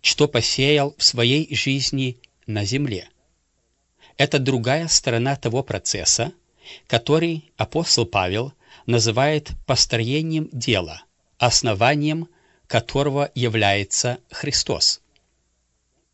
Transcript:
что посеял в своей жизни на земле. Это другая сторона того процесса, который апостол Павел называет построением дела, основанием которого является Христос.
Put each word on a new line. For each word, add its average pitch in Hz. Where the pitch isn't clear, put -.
что -
посеял 143
в -
своей 127
жизни 131
на 104
земле. 117
Это 147
другая 131
сторона 131
того 123
процесса, -
который 160
апостол 123
Павел 101
называет 120
построением 151
дела, 95
основанием 139
которого 139
является 110
Христос. -